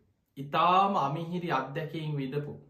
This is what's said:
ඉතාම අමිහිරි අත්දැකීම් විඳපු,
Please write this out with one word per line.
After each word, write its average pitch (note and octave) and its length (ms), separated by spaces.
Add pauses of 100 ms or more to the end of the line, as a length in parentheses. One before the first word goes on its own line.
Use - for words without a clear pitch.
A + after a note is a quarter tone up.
(380)
ඉතාම F3 600
අමිහිරි E3 540
අත්දැකීම් D3 680
විඳපු, C#3 380 (160)